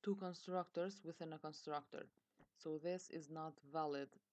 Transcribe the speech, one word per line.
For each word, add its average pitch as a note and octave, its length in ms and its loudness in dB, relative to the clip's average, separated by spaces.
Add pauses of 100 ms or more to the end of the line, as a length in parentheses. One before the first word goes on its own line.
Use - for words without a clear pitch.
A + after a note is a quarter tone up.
two G3+ 100 6
constructors F#3 880 2
within E3 280 -4
a D#3 60 -6
constructor. D3 680 -2 (560)
So D#3 160 0
this F3+ 320 0
is D3+ 180 -4
not D#3 260 -4 (180)
valid D3 360 2 (240)